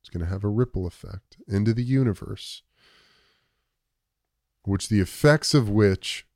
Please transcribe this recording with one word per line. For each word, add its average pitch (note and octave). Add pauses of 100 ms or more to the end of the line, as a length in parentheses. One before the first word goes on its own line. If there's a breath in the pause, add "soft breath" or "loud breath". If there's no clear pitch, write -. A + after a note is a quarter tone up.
It's -
gonna F2
have G2
a G#2
ripple G#2
effect - (100)
into G#2
the A#2+
universe, A#2+ (2000 soft breath)
which G2
the G#2
effects D3
of A#2
which G#2